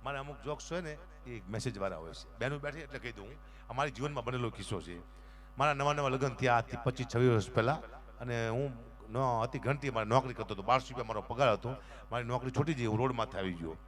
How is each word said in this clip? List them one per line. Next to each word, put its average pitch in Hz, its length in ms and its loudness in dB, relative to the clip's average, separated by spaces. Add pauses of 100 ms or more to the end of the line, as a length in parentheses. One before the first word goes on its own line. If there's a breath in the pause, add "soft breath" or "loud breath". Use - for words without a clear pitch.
મારે 139 140 -4
અમુક 143 240 -10
જોક્સ 147 300 -6
હોય 175 100 -2
ને 151 160 -8 (300)
એ 120 220 -8
મેસેજવાળા 101 480 -2
હોય 80 160 -10
છે, - 240 -16
બેનું 139 240 -2
બેઠી 143 180 -6
એટલે 139 200 -10
કહી 120 120 -8
દઉં, 104 240 -12 (340 loud breath)
અમારી 135 220 0
જીવનમાં 135 320 -2
બનેલો 123 260 0
કિસ્સો 104 320 -4
છે. 87 200 -10 (560 loud breath)
મારા 147 160 6
નવા 143 200 4
નવા 143 160 2
લગ્ન 131 200 2
થયા 123 260 4
આજથી 117 280 2
પચીસ 123 320 0
છવ્વીસ 123 160 10
વર્ષ 110 180 4
પહેલાં, 120 320 2 (380)
અને 117 300 -2
હું 123 400 -2 (200)
ન-, 120 340 2
અતિ 120 160 -2
ઘંટી 135 300 0
મારી 110 200 0
નોકરી 127 240 6
કરતો 107 200 -4
હતો, 98 100 -6
બારસો 127 260 4
રૂપિયા 120 160 -4
મારો 110 160 -2
પગાર 123 320 4
હતો. 120 220 -2 (360 loud breath)
મારી 120 140 -2
નોકરી 123 260 -2
છૂટી 151 220 2
ગઈ, 120 120 0
હું 107 120 2
રોડમાંથી 117 400 2
આવી 95 160 0
ગયો 82 240 -6 (100)